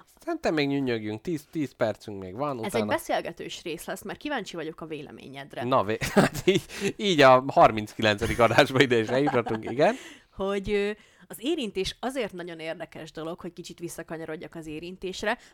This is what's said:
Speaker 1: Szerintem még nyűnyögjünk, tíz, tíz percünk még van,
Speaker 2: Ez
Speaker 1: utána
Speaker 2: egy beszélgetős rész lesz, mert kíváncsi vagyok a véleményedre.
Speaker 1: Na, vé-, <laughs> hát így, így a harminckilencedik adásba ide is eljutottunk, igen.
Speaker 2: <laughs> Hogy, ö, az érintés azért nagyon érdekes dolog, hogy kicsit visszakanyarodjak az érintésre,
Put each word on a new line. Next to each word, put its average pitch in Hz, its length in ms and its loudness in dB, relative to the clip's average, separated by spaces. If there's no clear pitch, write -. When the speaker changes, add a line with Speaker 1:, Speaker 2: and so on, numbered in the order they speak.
Speaker 1:
Szerintem 320 300 -2
még 147 140 2
nyűnyögjünk, 117 520 0
tíz, 160 300 -6
tíz 156 220 -4
percünk 104 500 -4
még 92 120 -10
van, 135 260 -4
Speaker 2:
Ez 110 60 -6
Speaker 1:
utána 220 180 0
Speaker 2:
egy 208 60 -2
beszélgetős - 720 -4
rész 165 220 -8
lesz, 190 180 -10
mert 175 160 -10
kíváncsi 254 380 -6
vagyok 156 240 -8
a 165 60 -10
véleményedre. 139 760 -12
Speaker 1:
Na, 123 200 4
vé-, 110 140 0
<laughs> - 40 -8
hát - 320 4
így, 185 160 4
így 190 240 2
a 131 260 10
harminckilencedik 110 920 4
adásba 127 420 6
ide 123 180 4
is 110 100 2
eljutottunk, 113 640 0
igen. 151 240 2
Speaker 2:
<laughs> - 200 -20
Hogy, 196 340 -4
ö, 202 200 0
az - 140 -16
érintés 220 600 -4
azért 247 320 -4
nagyon 175 260 -10
érdekes 160 540 -10
dolog, 160 280 -8
hogy 175 120 -10
kicsit - 260 -16
visszakanyarodjak 165 760 -10
az 160 120 -12
érintésre, 185 720 -6